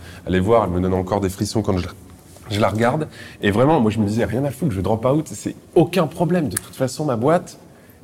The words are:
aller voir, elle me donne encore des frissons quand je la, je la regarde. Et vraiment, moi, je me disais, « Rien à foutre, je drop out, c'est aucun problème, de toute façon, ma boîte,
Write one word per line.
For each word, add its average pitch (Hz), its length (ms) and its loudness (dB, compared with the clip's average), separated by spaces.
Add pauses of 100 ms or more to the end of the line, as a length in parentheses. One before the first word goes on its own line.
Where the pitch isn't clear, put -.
(280)
aller 92 120 2
voir, 107 260 4
elle 92 40 -4
me 90 100 0
donne 92 140 0
encore 95 280 0
des 95 80 0
frissons 101 340 -2
quand 98 120 0
je 90 120 -2
la, - 40 -10 (600)
je 104 80 -4
la 107 100 4
regarde. 120 380 0 (340)
Et 104 80 2
vraiment, 131 300 4
moi, 107 100 4
je 104 80 -2
me 107 80 2
disais, « 107 200 0
Rien 131 200 -2
à 139 60 -2
foutre, 131 220 -2
je 95 80 -2
drop 107 240 0
out, 151 220 2
c'est - 280 -8 (180)
aucun 175 320 4
problème, 165 440 0
de 95 80 -6
toute - 180 -10
façon, 131 280 -4
ma 135 120 0
boîte, 156 420 0 (460)